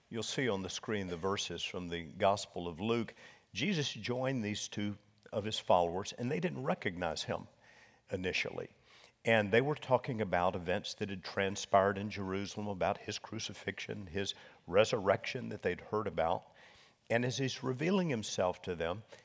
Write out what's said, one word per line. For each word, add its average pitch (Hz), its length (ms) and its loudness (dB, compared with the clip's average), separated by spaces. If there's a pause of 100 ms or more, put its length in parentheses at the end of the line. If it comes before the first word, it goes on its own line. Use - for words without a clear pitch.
You'll 113 140 -6
see 131 260 -2
on 98 140 0
the 92 80 -6
screen 101 380 -2
the 87 80 -4
verses 90 480 -2
from 90 240 -6
the 85 160 -4
Gospel 92 640 2
of 82 120 -8
Luke. 113 320 0 (420)
Jesus 151 380 0
joined 123 520 -2
these 104 240 -2
two 104 280 -2 (360)
of 107 100 0
his 107 160 -4
followers, 90 580 4
and 120 140 -2
they 156 80 0
didn't 151 240 -2
recognize 90 600 -2
him - 240 -4 (640)
initially. 90 560 -2 (560)
And 113 260 6
they 113 100 8
were 147 140 2
talking 123 460 2
about 90 340 4
events 90 400 -2
that 101 160 -4
had 95 140 -6
transpired 98 760 4
in 104 120 -4
Jerusalem, 101 580 -4
about 95 300 0
his - 200 -8
crucifixion, 104 880 -8
his 95 280 -4 (340)
resurrection 104 800 4
that 107 140 -8
they'd 87 180 -2
heard 107 260 -2
about. 85 380 0 (680)
And 120 140 4
as 127 120 -2
he's 135 280 -4
revealing 165 440 0
himself 104 540 0
to 90 140 -4
them, 85 260 -2 (220)